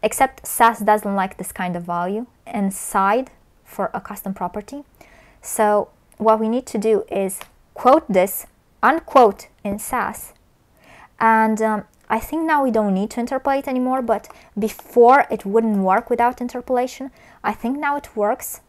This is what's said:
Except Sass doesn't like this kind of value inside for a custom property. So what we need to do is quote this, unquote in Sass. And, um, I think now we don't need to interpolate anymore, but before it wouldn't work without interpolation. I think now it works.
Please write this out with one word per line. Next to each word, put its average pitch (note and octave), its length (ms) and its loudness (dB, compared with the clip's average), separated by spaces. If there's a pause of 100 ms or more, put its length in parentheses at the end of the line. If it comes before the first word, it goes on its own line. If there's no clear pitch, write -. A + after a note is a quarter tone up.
Except - 440 -2
Sass A#3 340 2
doesn't G#3 360 0
like F#3+ 220 -4
this - 140 -12
kind F3+ 240 -6
of F3 80 -8
value F3+ 440 -4 (200)
inside G3+ 840 -2 (320)
for - 300 -6
a F#3+ 80 -6
custom G3 320 -10
property. G#3 500 -10 (580)
So G#3 480 0 (280)
what A3 220 2
we A3 80 -2
need B3 200 -4
to - 100 -8
do G#3+ 340 0
is G3 280 -4 (340)
quote C#4+ 340 4
this, F#3 380 0 (380)
unquote B3 640 4 (160)
in G3+ 160 -6
Sass. - 540 -8 (840)
And, A3 420 4
um, G#3+ 220 -2 (240)
I A3 120 -2
think D#4+ 260 -4
now D4+ 180 2
we C4 60 2
don't G#3+ 240 0
need G3 180 -2
to - 80 -8
interpolate C4+ 480 -2
anymore, B3+ 360 -2
but A3+ 260 -2 (280)
before A#3+ 760 4
it - 120 -6
wouldn't G#3+ 360 2
work F#3+ 300 0
without A#3+ 300 0
interpolation. B3+ 680 -6 (340)
I A3 100 -4
think C4 260 -4
now D4 180 -4
it - 180 -12
works. G#3+ 540 -4